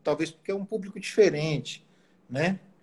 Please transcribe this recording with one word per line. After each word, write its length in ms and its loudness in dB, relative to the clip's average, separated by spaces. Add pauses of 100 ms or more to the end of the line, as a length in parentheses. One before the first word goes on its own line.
talvez 280 0
porque 200 -10
é 40 -2
um 100 -6
público 340 -8
diferente, 840 2 (440)
né? 300 0 (240)